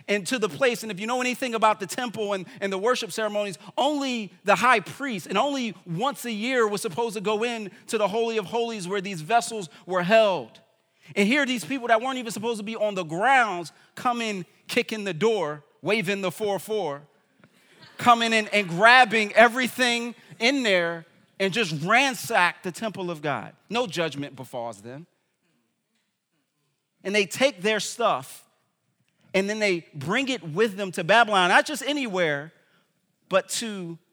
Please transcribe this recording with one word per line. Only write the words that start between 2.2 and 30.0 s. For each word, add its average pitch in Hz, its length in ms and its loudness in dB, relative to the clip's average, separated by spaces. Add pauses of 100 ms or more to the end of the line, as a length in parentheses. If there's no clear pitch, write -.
and, 190 140 -4 (160)
and 196 100 -2
the 190 60 -2
worship 226 340 -2
ceremonies, 208 460 -4 (200)
only 254 540 -2 (140)
the 196 100 6
high 240 240 6
priest 233 480 -8
and 190 100 -2
only 254 380 -2 (100)
once 190 380 -4
a 240 80 -6
year 233 340 0
was 208 160 -2
supposed 220 340 -4
to 220 60 -6
go 214 220 -2
in 226 280 -6 (160)
to 233 100 -4
the 208 100 2
Holy 226 300 -2
of 202 80 -2
Holies 214 420 -4
where 196 140 -4
these 190 180 -8
vessels 214 480 0 (180)
were 180 180 0
held. 190 580 2 (560)
And 202 100 4
here 277 180 2
these 247 200 -4
people 240 240 -4
that 220 120 6
weren't 262 180 -4
even 226 120 -8
supposed 214 280 -6
to 214 40 -10
be 220 140 -8
on 208 180 -2
the 185 80 -2
grounds 190 680 2 (220)
come 240 260 -2
in 202 240 -4 (240)
kicking 226 340 -2
the 196 100 -4
door, 160 500 -2 (180)
waving 196 400 0
the 185 100 -2
four 202 280 -4
four, 170 420 -6 (960)
coming 233 340 4
in 214 160 2
and 202 220 0
grabbing 214 640 6
everything 240 840 4 (240)
in 262 240 2
there 170 420 0 (340)
and 196 120 0
just 165 320 -2
ransack 220 800 2
the 185 100 -6
temple 190 380 -8
of 156 120 -8
God. 120 320 -6 (160)
No 240 180 -2
judgment 143 480 -6
befalls 117 460 -12
them. 131 260 -16 (2000)
And 190 100 -4
they 208 120 2
take 233 360 0
their 214 200 0
stuff 170 640 -4 (880)
and 196 160 0
then 214 100 -4
they 190 340 0
bring 196 360 -2